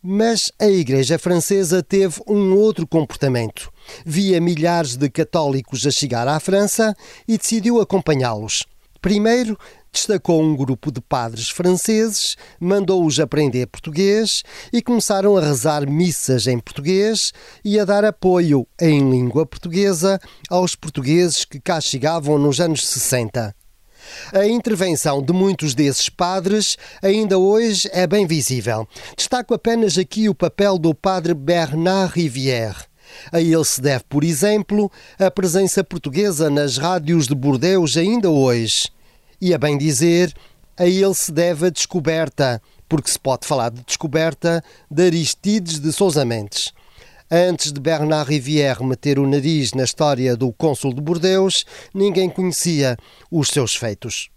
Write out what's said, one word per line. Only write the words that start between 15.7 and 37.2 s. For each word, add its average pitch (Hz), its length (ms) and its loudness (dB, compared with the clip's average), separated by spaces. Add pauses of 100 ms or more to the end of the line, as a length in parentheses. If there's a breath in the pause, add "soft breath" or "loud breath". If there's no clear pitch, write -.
missas 139 640 0
em 127 100 0
português 190 760 -2 (320 loud breath)
e 208 120 2
a 208 60 2
dar 202 220 2
apoio 175 600 2 (140)
em 143 320 4
língua 127 340 0
portuguesa 190 760 -2 (300 loud breath)
aos 185 240 0
portugueses 156 680 0
que - 160 -12
cá 165 220 -4
chegavam 147 580 0
nos 143 220 2
anos 165 260 0
sessenta. 117 680 -4 (800 loud breath)
A 202 160 2
intervenção 185 720 0
de 135 120 0
muitos 180 420 0
desses 139 320 0
padres 190 680 -2 (240 loud breath)
ainda 196 360 2
hoje 202 540 2
é 180 160 0
bem 196 180 2
visível. 120 640 -2 (300 loud breath)
Destaco - 360 -2
apenas 226 440 0
aqui 208 320 0
o 185 40 0
papel 190 460 0
do 160 160 2
padre 180 380 0
Bernard 165 840 0
Rivière. 127 680 -2 (460 loud breath)
A 170 100 2
ele 165 240 4
se - 140 -2
deve, 131 300 -2
por 143 140 0
exemplo, 202 680 0 (300 loud breath)
a 190 100 4
presença 185 540 0
portuguesa 160 640 -2
nas 143 280 0
rádios 160 500 0